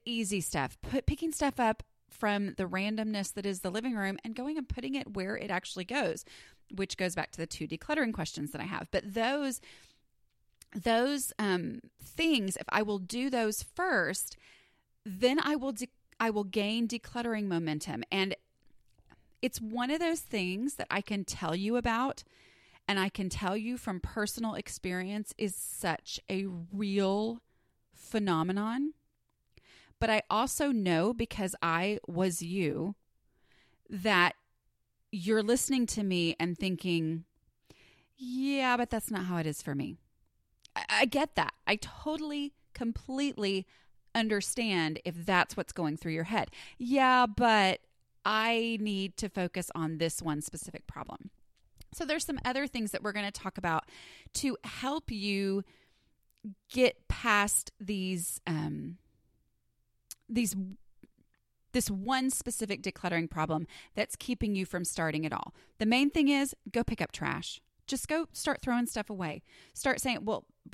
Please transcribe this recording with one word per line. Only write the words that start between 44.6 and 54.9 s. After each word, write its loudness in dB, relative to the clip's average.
if -4
that's 4
what's -4
going -2
through -4
your 0
head. 0
"Yeah, 6
but 4
I 2
need 0
to -2
focus -2
on -2
this 0
one 0
specific -10
problem." -12
So -6
there's 0
some -4
other 0
things -2
that -4
we're -2
gonna -2
talk -8
about 0
to 0
help -4